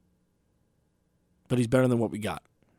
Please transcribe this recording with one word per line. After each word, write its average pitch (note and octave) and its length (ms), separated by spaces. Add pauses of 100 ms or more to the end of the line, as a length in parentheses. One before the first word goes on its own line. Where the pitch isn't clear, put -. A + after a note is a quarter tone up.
(1500)
But B2 80
he's A#2 100
better C3 200
than A#2+ 120
what A2 120
we G#2+ 60
got. F#2+ 240 (380)